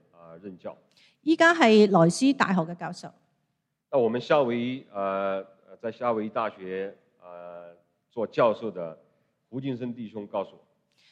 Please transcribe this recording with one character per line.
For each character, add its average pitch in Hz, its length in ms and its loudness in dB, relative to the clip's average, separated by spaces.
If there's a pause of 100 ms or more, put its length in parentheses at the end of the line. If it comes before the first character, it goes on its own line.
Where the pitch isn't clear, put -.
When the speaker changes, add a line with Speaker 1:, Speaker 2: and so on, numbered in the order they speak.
(120)
Speaker 1:
啊， 85 300 -20
任 95 160 -16
教。 - 200 -16 (440)
Speaker 2:
依 320 140 2
家 330 180 4
係 220 360 8
萊 170 200 6
斯 269 240 2
大 - 200 0
學 180 80 2
嘅 170 140 -8
教 175 160 -12
授。 - 180 -16 (800)
Speaker 1:
那 143 80 -2
我 117 120 2
們 123 100 -2
夏 147 220 2
威 120 180 0
夷， 127 340 -6
呃， 98 520 -4 (360)
在 117 80 -6
夏 120 220 -4
威 110 140 -2
夷 107 40 -8
大 110 200 -4
學， 95 440 -8 (300)
呃， 87 500 -18 (380)
做 110 160 -6
教 113 260 2
授 110 160 -6
的 85 280 -10 (520)
胡 127 120 -10
金 131 160 -6
生 120 160 -8
弟 117 160 -12
兄 104 180 -12
告 98 160 -6
訴 - 100 -10
我。 - 100 -20 (480)